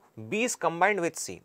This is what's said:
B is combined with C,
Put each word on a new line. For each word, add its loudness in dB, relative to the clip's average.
B 0
is 0
combined 2
with -2
C, -8